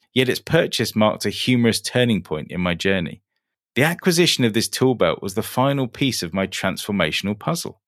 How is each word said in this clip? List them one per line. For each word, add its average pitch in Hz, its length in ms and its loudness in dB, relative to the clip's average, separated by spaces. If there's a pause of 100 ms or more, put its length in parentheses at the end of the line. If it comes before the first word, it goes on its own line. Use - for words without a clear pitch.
(140)
yet 123 140 2
its - 100 0
purchase - 560 0
marked 107 300 2
a 104 60 -2
humorous 120 500 2
turning 120 420 0
point 76 280 -6
in 85 100 -6
my 90 140 0
journey. 92 480 -2 (520)
The 120 80 2
acquisition 170 640 2
of 110 80 4
this 110 160 0
tool 131 260 2
belt 87 260 0
was 95 140 -8
the 107 80 -2
final 135 460 -2
piece 131 340 -2
of 85 120 -8
my 95 120 0
transformational 95 880 -2
puzzle. - 520 -6